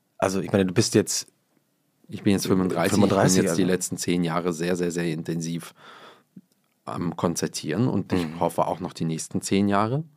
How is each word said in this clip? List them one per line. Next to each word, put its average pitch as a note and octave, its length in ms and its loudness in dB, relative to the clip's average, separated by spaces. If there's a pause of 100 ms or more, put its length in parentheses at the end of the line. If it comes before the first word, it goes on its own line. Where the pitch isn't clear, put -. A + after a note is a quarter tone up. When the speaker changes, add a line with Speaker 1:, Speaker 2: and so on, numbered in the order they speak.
(200)
Speaker 1:
Also F#2+ 220 0
ich E2 100 -6
meine, G2 140 4
du F2+ 80 -4
bist - 220 2
jetzt - 320 2 (800)
Speaker 2:
Ich - 160 -14
bin G#2 100 4
jetzt F2+ 140 2
fünfunddreißig, F#2 460 2
Speaker 1:
fünfunddreißig, G2+ 440 6
Speaker 2:
ich - 40 6
bin F#2+ 80 4
jetzt E2+ 80 2
die F#2 60 4
Speaker 1:
also. F2+ 100 2
Speaker 2:
letzten F2+ 240 -4
zehn F2 260 0
Jahre E2+ 300 -2
sehr, F2 220 -2
sehr, F2 160 -2
sehr E2+ 200 -4
intensiv E2 640 -6 (1120)
am E2 300 -6
Konzertieren E2 720 -2
und G2 260 -2
ich F2+ 140 0
Speaker 1:
Mhm. E2 120 -12
Speaker 2:
hoffe E2+ 280 0
auch E2+ 120 -4
noch F2 140 -8
die E2 120 -4
nächsten D#2+ 360 -4
zehn G2+ 260 0
Jahre. A2 360 0 (140)